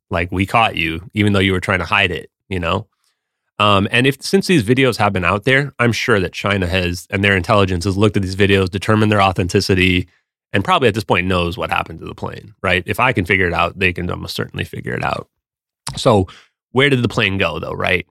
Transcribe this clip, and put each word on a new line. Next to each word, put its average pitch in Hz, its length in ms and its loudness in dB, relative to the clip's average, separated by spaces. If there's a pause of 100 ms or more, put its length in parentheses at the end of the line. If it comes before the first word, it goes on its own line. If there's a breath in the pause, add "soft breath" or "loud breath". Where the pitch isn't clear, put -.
(100)
Like, 87 200 -4
we 92 160 -2
caught 110 300 0
you, 82 380 -6
even 104 180 2
though 98 80 2
you 95 120 2
were 90 80 0
trying 92 200 0
to 85 60 -4
hide 101 260 2
it," - 180 -10 (180)
you 92 120 -6
know? 90 260 -2 (720)
Um, 104 320 4
and 123 160 2
if, 139 160 0
since 196 240 0
these 170 160 4
videos 123 340 2
have 104 160 2
been 92 120 -2
out 98 200 0
there, 135 340 0
I'm 120 140 2
sure 110 280 2
that 85 120 -2
China 98 340 -2
has, 90 440 -2
and 98 120 -2
their 101 140 2
intelligence 92 480 2
has 95 120 -2
looked 107 200 2
at 101 60 2
these 92 140 -6
videos, 98 340 2
determined 107 420 0
their 104 80 2
authenticity, 92 840 2 (460)
and 151 120 -2
probably 170 240 2
at 98 60 2
this 107 100 -4
point 92 220 0
knows 87 300 -2
what 82 140 -6
happened 82 300 -4
to 78 40 -14
the 82 100 -12
plane, - 480 -14
right? 90 240 0
If 101 140 -6
I 110 120 2
can 98 120 -2
figure 95 220 2
it 82 80 -2
out, 85 240 -2
they 92 140 0
can 90 180 -6
almost 90 240 -10
certainly - 300 -8
figure - 300 -10
it 50 100 -6
out. - 240 -6 (680)
So 104 300 2 (460 loud breath)
where 135 180 2
did 123 120 2
the 120 60 0
plane 98 300 0
go, 82 200 -2
though, - 140 -8
right? 92 380 -2